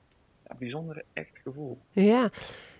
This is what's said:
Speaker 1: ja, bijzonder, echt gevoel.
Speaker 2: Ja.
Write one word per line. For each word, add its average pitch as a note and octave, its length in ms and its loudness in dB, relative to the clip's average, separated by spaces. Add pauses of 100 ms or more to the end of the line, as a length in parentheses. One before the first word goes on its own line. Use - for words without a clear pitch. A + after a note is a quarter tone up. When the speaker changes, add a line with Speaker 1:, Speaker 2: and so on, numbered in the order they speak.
(480)
Speaker 1:
ja, - 120 -16
bijzonder, D3+ 440 -10 (100)
echt - 300 -10
gevoel. C3+ 360 -10 (120)
Speaker 2:
Ja. G#3+ 380 6 (500)